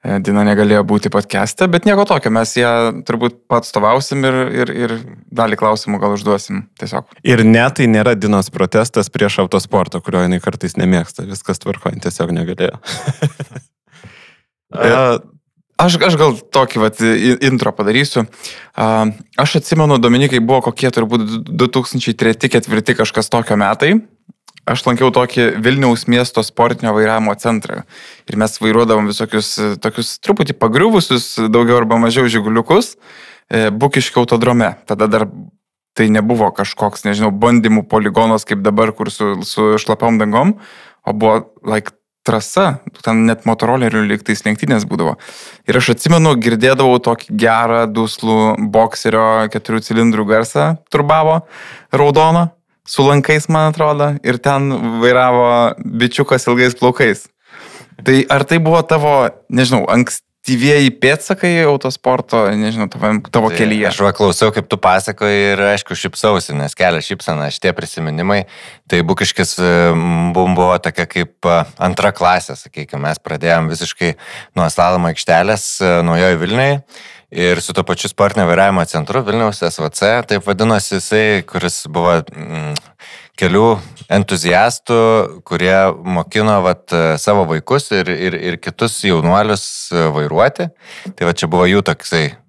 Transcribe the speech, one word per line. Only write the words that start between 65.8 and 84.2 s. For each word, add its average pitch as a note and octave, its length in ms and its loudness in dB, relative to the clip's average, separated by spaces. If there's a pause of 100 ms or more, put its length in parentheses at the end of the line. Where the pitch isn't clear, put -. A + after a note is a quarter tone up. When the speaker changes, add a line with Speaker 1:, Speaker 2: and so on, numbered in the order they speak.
Speaker 3:
šypsausi, F#2+ 640 -2
nes C#2+ 160 -8
kelia E2+ 240 2
šypseną D#2 560 -6
šitie F#2 160 -2
prisiminimai. E2 720 -4 (420)
Tai F2 160 0
Bukiškis, F#2 560 -2
e, F2+ 160 2 (240)
mum F2 560 0
buvo F2+ 240 2
tokia E2+ 320 -4
kaip, - 320 -6
e, E2+ 160 2 (240)
antra F#2 320 0
klasė, F2 400 0
sakykime. C#2+ 560 -12
Mes D2+ 80 -4
pradėjom E2 560 -2
visiškai E2 400 -6 (480)
nuo E2 80 0
slalomo F2 400 0
aikštelės, F2+ 720 -2
e, F2+ 240 2
Naujojoj E2+ 320 2
Vilnioj. B2 420 -2 (560)
Ir F2 240 0
su - 160 -10
tuo F#2+ 80 0
pačiu - 240 -4
sportinio G2+ 400 0
vairavimo F2+ 400 2
centru, E2+ 380 -4
Vilniaus G#2+ 380 -2
S E2+ 180 -4
V D#2 100 -4
C, A2+ 320 0
taip G2+ 240 -2
vadinosi G2+ 540 0
jisai, G#2+ 420 0
kuris F2 460 -6
buvo, E2+ 340 2
mm, D#2 540 -10 (560)
kelių G2+ 320 2 (640)